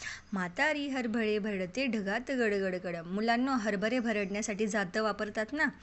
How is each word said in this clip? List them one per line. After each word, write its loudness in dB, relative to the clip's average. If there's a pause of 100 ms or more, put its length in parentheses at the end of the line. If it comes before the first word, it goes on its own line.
(340)
म्हातारी 0
हरभरे 0
भरडते -2
ढगात 0
गडगड 2
कडम." -4
मुलांनो, 2
हरभरे 2
भरडण्यासाठी 0
जातं 0
वापरतात -2
ना, 2 (180)